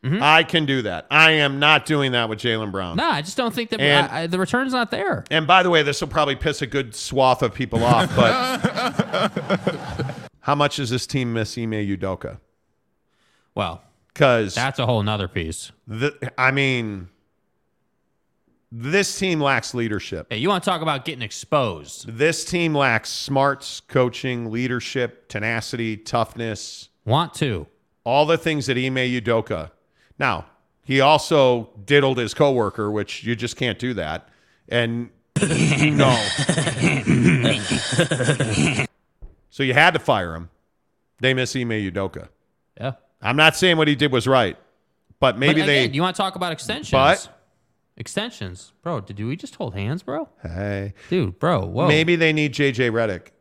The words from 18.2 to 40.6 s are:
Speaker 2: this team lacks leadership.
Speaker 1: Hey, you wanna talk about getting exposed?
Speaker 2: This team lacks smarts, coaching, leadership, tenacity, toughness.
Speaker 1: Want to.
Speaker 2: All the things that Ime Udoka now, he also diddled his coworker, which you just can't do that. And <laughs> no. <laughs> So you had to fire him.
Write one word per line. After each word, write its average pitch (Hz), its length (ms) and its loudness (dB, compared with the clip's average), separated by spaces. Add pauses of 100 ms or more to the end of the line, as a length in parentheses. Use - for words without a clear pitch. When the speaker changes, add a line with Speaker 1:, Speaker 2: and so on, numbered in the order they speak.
Speaker 2:
this 147 480 -2
team 175 220 0
lacks 135 320 0
leadership. 104 560 -4
Speaker 1:
Hey, 110 80 -6
you 131 100 -2
wanna 190 140 0
talk 180 200 -2
about 151 220 -2
getting 135 200 -10
exposed? 101 840 -4
Speaker 2:
This 147 380 0
team 170 280 0
lacks 131 360 2
smarts, 139 720 -2
coaching, 123 680 -2
leadership, 120 800 -4
tenacity, 113 680 -6
toughness. 113 920 -6 (160)
Speaker 1:
Want 147 320 0
to. 101 320 -4 (380)
Speaker 2:
All 139 200 4
the 160 120 2
things 151 300 -2
that 127 100 0
Ime 131 180 -2
Udoka 117 760 -2 (480)
now, 110 260 -2 (380)
he 135 180 2
also 135 680 4 (160)
diddled 135 320 4
his 113 160 -2
coworker, 113 580 2
which 104 320 -6
you 117 120 -2
just 113 200 -6
can't 120 240 -2
do 127 160 -4
that. 82 340 -6 (380)
And 117 420 -2 (140)
<laughs> - 180 -4
no. 147 760 2 (2750)
<laughs> - 0 - (640)
So - 120 -4
you 127 100 0
had 156 180 6
to 156 80 0
fire 90 360 0
him. 85 140 -12 (680)